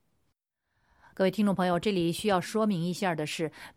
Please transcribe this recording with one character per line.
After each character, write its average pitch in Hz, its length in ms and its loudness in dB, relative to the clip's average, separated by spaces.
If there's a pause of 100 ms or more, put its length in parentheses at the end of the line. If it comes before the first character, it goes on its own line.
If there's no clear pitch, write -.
(1120)
各 - 100 -4
位 190 80 4
听 208 160 2
众 196 80 2
朋 180 140 0
友， 175 100 2
这 208 140 0
里 170 180 2
需 170 160 -4
要 190 140 4
说 220 260 0
明 185 160 0
一 180 100 -2
下 175 220 -2
的 151 100 -4
是， 156 280 -4 (240)